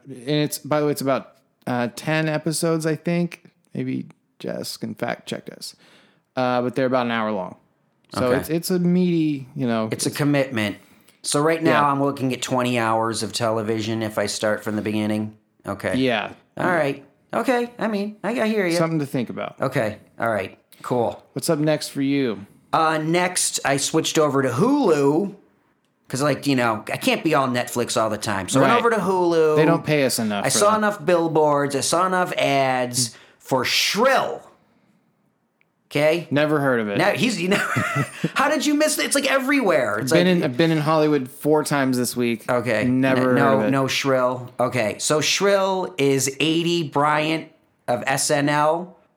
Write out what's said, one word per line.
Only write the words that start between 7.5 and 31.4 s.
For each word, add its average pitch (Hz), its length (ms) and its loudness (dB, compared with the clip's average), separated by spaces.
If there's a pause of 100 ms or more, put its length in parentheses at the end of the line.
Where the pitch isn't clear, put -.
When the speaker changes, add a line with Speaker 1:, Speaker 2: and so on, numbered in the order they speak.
Speaker 1:
So 120 120 0
Speaker 2:
Okay. 123 140 2
Speaker 1:
it's, 92 100 -8
it's 170 200 -2
a 185 80 0
meaty, 170 800 0
you 135 100 -2
know. 113 240 -2
Speaker 2:
It's - 160 -4
a 139 40 -2
commitment. 127 680 0 (460)
So - 180 0
right 160 220 2
now 156 200 4
Speaker 1:
Yeah. 143 80 2
Speaker 2:
I'm 139 120 0
looking 135 300 -2
at - 100 -6
twenty 123 360 0
hours 113 460 0
of 101 80 -6
television 110 680 -2
if 107 160 -6
I 104 80 0
start 107 360 -2
from 107 140 -4
the 104 60 -4
beginning. 107 540 -2 (300)
Okay. 98 300 -4
Speaker 1:
Yeah. 120 360 0 (240)
Speaker 2:
All 151 100 -2
right. 151 380 -2 (300)
Okay. 240 460 -2
I 214 80 -2
mean, 208 340 -4
I, 226 200 -2
I 220 60 0
hear 214 180 0
you. 170 100 0
Speaker 1:
Something 165 240 0
to 143 60 -4
think 127 240 -4
about. 101 300 -10
Speaker 2:
Okay. 120 360 -2 (240)
All 117 80 0
right. 101 280 -4 (260)
Cool. 117 500 -2
Speaker 1:
What's - 180 -4
up 156 80 0
next 151 300 0
for - 140 -6
you? 131 440 -2 (260)
Speaker 2:
Uh, 160 260 2
next, 175 680 -2
I 139 140 2
switched - 400 0
over 139 240 2
to 131 80 0
Hulu 170 840 2 (720)
'cause, 131 160 -4
like, 143 240 0
you 143 80 4
know, 117 380 2
I 131 60 -4
can't 226 260 0
be 156 100 2
all 135 140 2
Netflix 123 520 -2
all 110 100 2
the 104 80 -4
time. 98 300 -4
So - 120 2
I - 40 6
Speaker 1:
Right. - 100 6
Speaker 2:
went 240 120 4
over 233 40 2
to 214 120 0
Hulu. 170 540 2
Speaker 1:
They 156 80 6
don't 165 200 2
pay 147 200 2
us 120 160 0
enough 104 260 -2
Speaker 2:
I 139 40 0
Speaker 1:
for - 80 0
Speaker 2:
saw 208 140 4
Speaker 1:
that. 214 60 2
Speaker 2:
enough 208 260 -2
billboards. 151 720 2